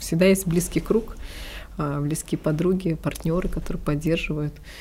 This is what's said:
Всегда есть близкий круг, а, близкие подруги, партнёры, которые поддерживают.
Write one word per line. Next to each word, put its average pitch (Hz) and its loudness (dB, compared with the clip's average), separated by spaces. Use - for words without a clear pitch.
Всегда 170 4
есть 190 6
близкий 170 2
круг, - 0
а, 147 -2
близкие 147 -2
подруги, 170 2
партнёры, - 0
которые - -2
поддерживают. 151 0